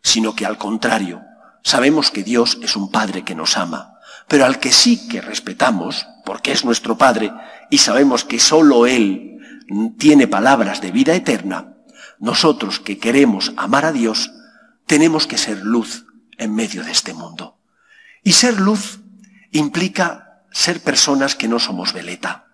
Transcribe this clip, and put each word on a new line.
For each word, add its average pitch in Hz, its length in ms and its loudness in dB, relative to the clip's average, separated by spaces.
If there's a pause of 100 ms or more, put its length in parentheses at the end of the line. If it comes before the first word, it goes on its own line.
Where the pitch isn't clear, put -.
sino 110 320 0
que 104 140 -4
al 107 100 -4
contrario, 101 640 -4 (420)
sabemos 139 460 2
que 98 140 -6
Dios 117 400 0
es 110 120 -4
un 98 140 -6
Padre 95 340 -4
que 90 120 -10
nos 80 220 -2
ama, 82 420 -10 (280)
pero 139 180 6
al 131 140 0
que 127 120 -2
sí 233 360 4
que - 140 -8
respetamos, 98 880 -4 (180)
porque 95 260 -6
es 143 140 -2
nuestro 113 320 -2
Padre, 113 340 2 (380)
y 143 100 4
sabemos 127 460 2
que 117 140 -6
solo 143 480 6
Él 110 500 0 (600)
tiene 143 300 6
palabras 104 540 0
de 92 100 -8
vida 131 220 2
eterna, 98 640 -4 (440)
nosotros 110 600 0
que 101 180 -8
queremos 117 580 0
amar 110 300 -2
a 160 60 0
Dios, 113 400 -2 (560)
tenemos 156 400 2
que 120 100 -6
ser 107 260 -6
luz 113 420 -4 (320)
en 107 180 -6
medio 95 300 -6
de - 60 -12
este - 220 -4
mundo. 85 460 -18 (640)
Y 190 80 2
ser 233 280 4
luz 202 420 -2 (500)
implica 165 1000 -4
ser - 300 -2
personas 139 540 0
que 113 140 -4
no 117 100 0
somos 92 320 -4
veleta 90 640 -12